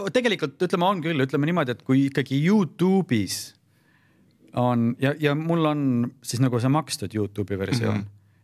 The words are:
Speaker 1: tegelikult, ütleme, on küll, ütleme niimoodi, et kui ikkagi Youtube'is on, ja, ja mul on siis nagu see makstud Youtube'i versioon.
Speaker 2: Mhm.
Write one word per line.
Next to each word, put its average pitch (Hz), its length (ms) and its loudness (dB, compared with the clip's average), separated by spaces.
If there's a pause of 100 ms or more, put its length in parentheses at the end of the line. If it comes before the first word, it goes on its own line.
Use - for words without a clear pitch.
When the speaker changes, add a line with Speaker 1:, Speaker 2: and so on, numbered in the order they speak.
(120)
Speaker 1:
tegelikult, 202 460 0
ütleme, 180 280 0
on 190 160 0
küll, 156 180 -2
ütleme 139 260 0
niimoodi, 160 260 0
et - 120 -10
kui 135 240 4
ikkagi 139 380 -2
Youtube'is 180 1080 0 (1000)
on, 120 460 0
ja, 135 200 0
ja 143 160 2
mul 165 300 0
on 135 460 0 (120)
siis - 160 -4
nagu 123 200 2
see 127 100 2
makstud 139 440 -2
Youtube'i 101 460 -4
versioon. 107 380 -2
Speaker 2:
Mhm. 101 100 -6 (360)